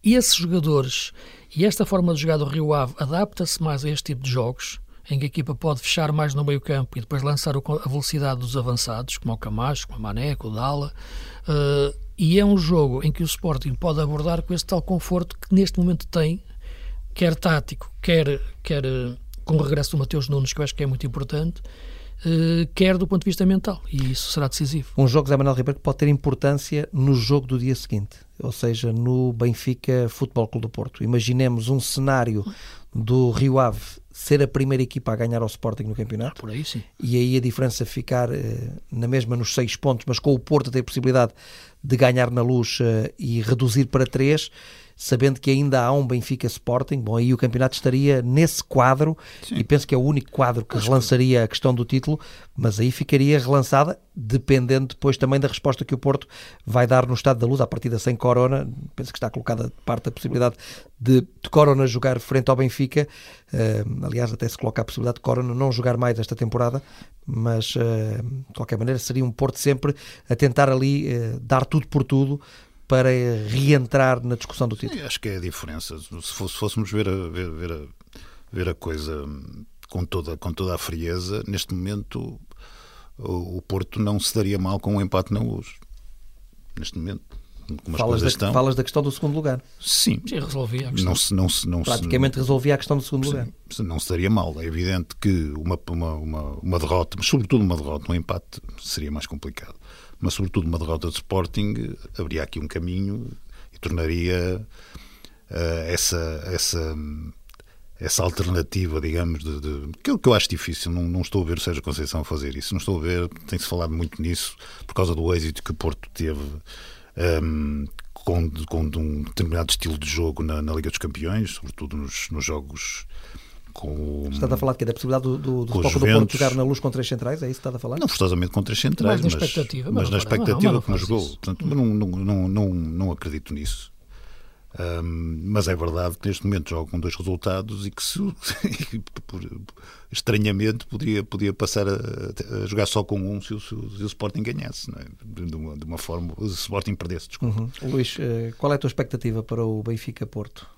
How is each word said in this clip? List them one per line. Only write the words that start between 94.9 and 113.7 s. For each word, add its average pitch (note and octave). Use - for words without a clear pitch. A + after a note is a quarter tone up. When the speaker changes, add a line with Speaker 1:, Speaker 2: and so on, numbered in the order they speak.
Speaker 3:
que E2
uma, E2
uma, E2
uma, D2+
uma F2+
derrota, E2+
mas -
sobretudo A#2
uma F2+
derrota, D2+
um -
empate -
seria D2+
mais D2+
complicado. -
Mas F#2
sobretudo F#2
uma E2+
derrota D#2+
de E2
Sporting, G2+
abriria D#2+
aqui D2
um D2+
caminho F#2
e -
tornaria, F2
eh, E2
essa, D#2+
essa, E2+
essa -
alternativa, F2
digamos, D#2+
de, D2
de, D2
que C#4+
eu, A3+
que -
eu B2
acho G#2
difícil. F2
Não, F2
não F2
estou F#2+
a -
ver D#2+
o -
Sérgio D#2
Conceição D2+
fazer C#2
isso. -
Não F#2+
estou F#2
a D2
ver, F2
tem-se -
falado E2+